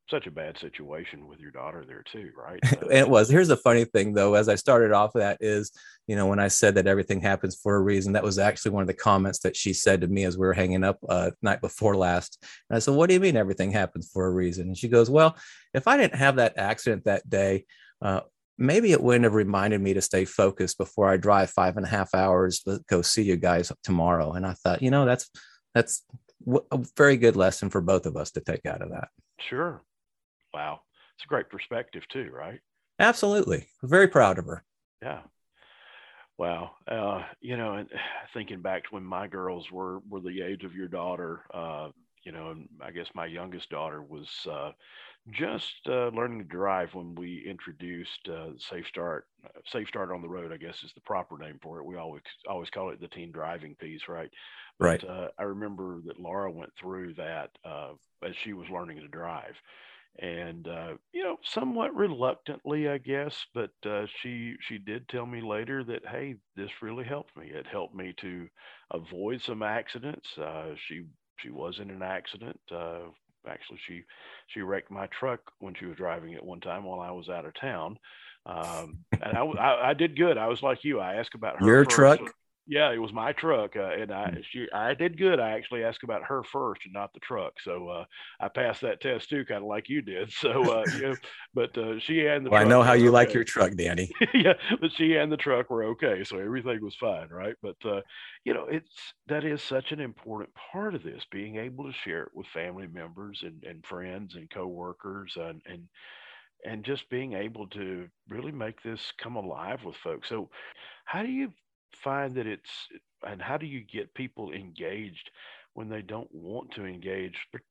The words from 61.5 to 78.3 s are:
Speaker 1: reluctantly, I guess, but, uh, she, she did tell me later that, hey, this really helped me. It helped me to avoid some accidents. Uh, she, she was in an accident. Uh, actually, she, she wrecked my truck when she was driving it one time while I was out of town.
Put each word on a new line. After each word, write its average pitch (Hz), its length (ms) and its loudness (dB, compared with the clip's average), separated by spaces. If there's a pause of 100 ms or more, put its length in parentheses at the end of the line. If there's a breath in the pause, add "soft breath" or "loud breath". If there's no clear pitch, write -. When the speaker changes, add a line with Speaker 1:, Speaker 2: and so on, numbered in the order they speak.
Speaker 1:
reluctantly, 147 960 -4
I 143 100 -4
guess, 139 560 -6
but, 113 160 -6 (160)
uh, 104 200 -4 (160)
she, 117 380 -10
she 113 180 -10
did 107 300 -10
tell 123 180 -6
me 120 140 -10
later 113 440 -6
that, 117 220 -10
hey, 135 300 -10 (200)
this 101 140 -10 (120)
really 117 220 -10
helped 143 320 -12
me. 80 120 -18
It 71 180 -12
helped - 280 -10
me 92 240 -12
to 90 300 -12 (420 soft breath)
avoid 90 520 -8
some 110 200 -8
accidents. 117 640 -8 (100)
Uh, 78 380 -10 (140)
she, 82 160 -14 (340)
she - 120 -16
was 80 280 -12
in 101 120 -14
an 95 120 -14
accident. 95 560 -10 (160)
Uh, 85 280 -10 (460)
actually, - 380 -16
she, 87 160 -16 (460 loud breath)
she - 120 -12
wrecked 95 300 -6
my 98 160 -10
truck 123 340 -6 (200)
when 95 140 -14
she 92 120 -14
was 82 100 -12
driving 85 360 -8
it - 120 -16
one 87 160 -16
time 92 240 -8
while 92 160 -10
I 87 120 -10
was 87 180 -14
out 85 160 -10
of - 80 -16
town. 101 420 -10 (480 soft breath)